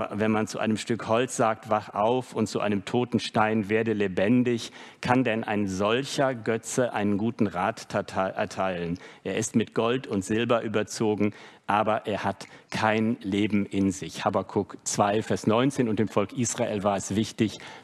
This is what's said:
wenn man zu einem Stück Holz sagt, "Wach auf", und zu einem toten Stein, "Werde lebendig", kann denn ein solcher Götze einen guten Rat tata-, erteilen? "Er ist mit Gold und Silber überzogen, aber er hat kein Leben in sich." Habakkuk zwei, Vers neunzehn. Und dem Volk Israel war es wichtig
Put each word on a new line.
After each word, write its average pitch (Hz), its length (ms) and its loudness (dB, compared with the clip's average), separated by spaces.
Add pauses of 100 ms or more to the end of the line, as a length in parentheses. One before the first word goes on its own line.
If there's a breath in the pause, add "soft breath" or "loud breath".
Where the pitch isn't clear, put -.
(120)
wenn 110 200 0
man 107 160 2
zu - 100 -8
einem 110 200 0
Stück - 320 -4
Holz 120 260 2
sagt, 113 340 0
"Wach 107 240 0
auf", 117 400 0
und 110 140 0
zu 110 140 -4
einem 101 240 0
toten 120 340 0
Stein, 110 480 2
"Werde 110 240 2
lebendig", 107 800 2 (300 loud breath)
kann 127 240 2
denn 113 180 0
ein 104 240 0
solcher 120 640 0
Götze 117 600 -2
einen 104 240 2
guten 110 300 0
Rat 95 420 -4
tata-, 98 400 -2
erteilen? 92 680 -4 (280 loud breath)
"Er 95 100 -4
ist 107 220 -2
mit 107 180 0
Gold 123 320 0
und 98 160 -2
Silber 113 380 2
überzogen, 107 720 0 (340 loud breath)
aber 107 400 2
er 98 160 -2
hat - 240 -4 (220 loud breath)
kein 110 500 2
Leben 101 460 0
in 98 260 2
sich." - 320 -10
Habakkuk 95 600 -2
zwei, 107 380 2
Vers - 260 -2
neunzehn. 120 420 2
Und 110 100 0
dem 107 80 2
Volk 101 240 0
Israel 107 520 -2
war 101 120 2
es 95 200 -4
wichtig 110 440 0 (240 loud breath)